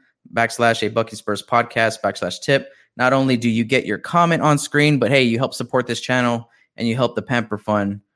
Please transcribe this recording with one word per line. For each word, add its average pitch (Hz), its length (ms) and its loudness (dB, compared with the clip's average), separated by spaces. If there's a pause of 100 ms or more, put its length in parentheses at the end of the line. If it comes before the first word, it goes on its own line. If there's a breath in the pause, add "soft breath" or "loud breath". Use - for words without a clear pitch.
(340 soft breath)
backslash 117 500 0
a 104 60 -2
Bucky 113 260 -2
Spurs 104 260 -6
podcast 117 600 0
backslash 98 400 -4
tip, 139 280 0 (280 loud breath)
not 127 160 2
only 135 240 2
do 117 120 0
you 113 140 0
get 131 220 0
your 101 120 -4
comment 170 440 0
on 147 160 4
screen, 147 420 2
but 113 100 2
hey, 135 140 4
you 117 140 2
help 131 160 -2
support 123 340 -2
this 117 140 -6
channel 120 480 -2 (260 soft breath)
and 117 120 -4
you 113 80 0
help 120 200 0
the 107 60 -2
Pamper 110 360 -4
Fund 101 440 -2 (140)